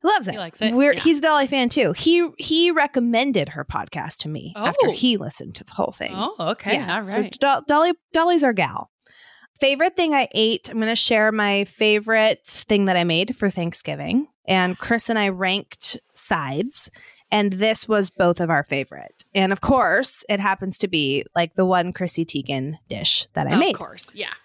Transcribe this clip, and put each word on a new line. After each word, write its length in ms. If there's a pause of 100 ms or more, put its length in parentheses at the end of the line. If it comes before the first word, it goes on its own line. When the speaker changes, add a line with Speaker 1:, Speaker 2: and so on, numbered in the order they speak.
Speaker 1:
He 40
loves 200
it. 60
Speaker 2:
He 40
likes 240
it? 140
Speaker 1:
We're, 180
Speaker 2:
Yeah. 60
Speaker 1:
he's 180
a 40
Dolly 260
fan 220
too. 240
He, 440
he 320
recommended 800
her 160
podcast 540
to 100
me 260
after 340
Speaker 2:
Oh. 20
Speaker 1:
he 260
listened 380
to 80
the 80
whole 200
thing. 220
Speaker 2:
Oh, 220 (160)
okay. 240
Speaker 1:
Yeah. 240
Speaker 2:
All 80
Speaker 1:
So 140
Speaker 2:
right. 180
Speaker 1:
Do-, 280
Dolly, 260 (200)
Dolly's 300
our 100
gal. 380 (680)
Favorite 360
thing 180
I 220
ate. 340
I'm 100
gonna 160
share 360
my 320
favorite 840
thing 400
that 100
I 80
made 320
for 140
Thanksgiving. 760 (200)
And 300
Chris 320
and 80
I 120
ranked 680 (160)
sides. 800 (400)
And 220
this 360
was 220
both 280
of 120
our 120
favorite. 600 (100)
And 180
of 100
course, 680
it 100
happens 380
to 100
be, 380 (100)
like, 200
the 100
one 260
Chrissy 320
Teigen 520 (120)
dish 460
that 140
I 60
Speaker 2:
Of 60
Speaker 1:
made. 160
Speaker 2:
course. 380
Yeah. 180 (140)